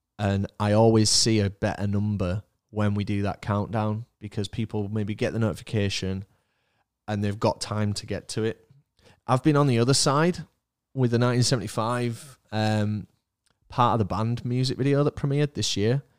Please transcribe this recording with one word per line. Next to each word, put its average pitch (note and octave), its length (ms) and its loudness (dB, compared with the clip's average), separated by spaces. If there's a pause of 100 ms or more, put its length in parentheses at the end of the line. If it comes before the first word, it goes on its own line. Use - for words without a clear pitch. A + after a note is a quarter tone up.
(180)
And G2 280 0 (140)
I G#2 120 2
always A2 360 6
see A2 320 2
a G2 100 2
better G2+ 360 -4
number G2+ 560 -2 (280)
when G#2 240 0
we G2+ 100 -2
do G2+ 180 -2
that G2 200 -4
countdown G#2+ 640 -2 (160)
because G#2 280 -8
people G#2+ 400 -6
maybe G#2+ 260 -4
get G2 180 -2
the G#2 60 -4
notification G2 840 -2 (840)
and G#2 160 -2
they've G#2 160 -4
got A2+ 200 2
time G#2+ 340 -2
to - 120 -10
get - 220 -8
to A2 160 -4
it. - 240 -6 (580)
I've B2+ 160 0
been D3+ 140 4
on D3 100 4
the A#2+ 120 4
other B2 160 4
side D#3 440 2 (560)
with B2+ 160 2
the A#2 80 2
nineteen B2 240 2
seventy-five, A#2+ 960 -2 (140)
um, G#2+ 540 0 (640)
Part A#2+ 260 2
of A#2 40 0
the G#2+ 60 2
Band A2 400 -4
music B2+ 320 -2
video C#3 280 2
that D3 120 -2
premiered C#3+ 380 -2
this - 220 -4
year, A2+ 260 0 (160)